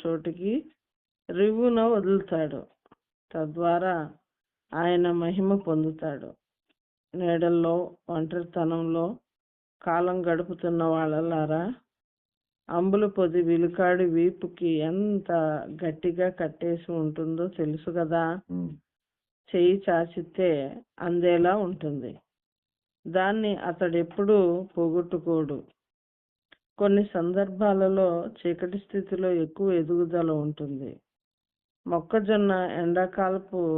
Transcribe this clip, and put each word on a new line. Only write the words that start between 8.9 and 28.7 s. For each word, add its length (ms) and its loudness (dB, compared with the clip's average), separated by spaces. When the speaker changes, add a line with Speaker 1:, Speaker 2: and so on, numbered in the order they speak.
Speaker 1:
కాలం 440 0
గడుపుతున్న 580 0
వాళ్ళలారా, 920 0
అంబుల 380 2
పొది 340 0
విలుకాడి 640 2
వీపుకి 600 0
ఎంత 640 -2
గట్టిగా 440 -2
కట్టేసి 640 -6
ఉంటుందో 560 -4
తెలుసు 440 -6
కదా. 500 -2
Speaker 2:
ఉమ్. 240 -6
Speaker 1:
చెయ్యి 340 4
చాచితే 920 -2
అందేలా 560 4
ఉంటుంది. 600 -4
దాన్ని 480 0
అతడెప్పుడూ 1120 2
పోగొట్టుకోడు. 840 0
కొన్ని 280 4
సందర్భాలలో 1200 2
చీకటి 500 -4